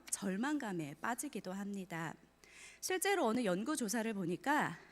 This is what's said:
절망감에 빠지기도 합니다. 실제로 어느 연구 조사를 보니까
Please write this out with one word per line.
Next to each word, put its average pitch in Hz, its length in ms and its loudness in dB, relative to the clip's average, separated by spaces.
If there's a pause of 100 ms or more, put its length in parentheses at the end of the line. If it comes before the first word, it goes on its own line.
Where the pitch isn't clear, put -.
(120)
절망감에 196 920 0
빠지기도 226 500 -4
합니다. 190 640 -4 (640)
실제로 370 460 2
어느 233 180 4
연구 214 320 2
조사를 226 380 0
보니까 190 640 2 (120)